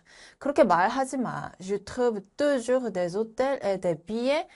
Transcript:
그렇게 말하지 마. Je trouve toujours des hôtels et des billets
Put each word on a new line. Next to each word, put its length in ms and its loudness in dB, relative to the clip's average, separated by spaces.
그렇게 240 4
말하지 540 2
마. 340 -6
Je 220 -4
trouve 380 -2
toujours 560 0
des 240 -2
hôtels 480 -2
et 160 0
des 140 0
billets 640 -2